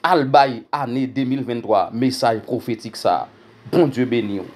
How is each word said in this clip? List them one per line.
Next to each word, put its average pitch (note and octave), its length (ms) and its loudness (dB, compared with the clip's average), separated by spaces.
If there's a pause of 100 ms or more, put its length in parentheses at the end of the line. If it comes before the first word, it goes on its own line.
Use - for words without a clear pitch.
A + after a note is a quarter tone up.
Al E3 240 2
bay C3+ 380 4 (100)
ane C3+ 400 -2
de C3+ 160 -2
mil C3+ 160 -2
vennntwa, G#2+ 480 0
mesaj A#2+ 540 0
pwofetik A2+ 500 -6
sa. F2 300 0 (420)
Bondye C3+ 400 2
beni G#2 320 -2
ou. E2+ 140 -12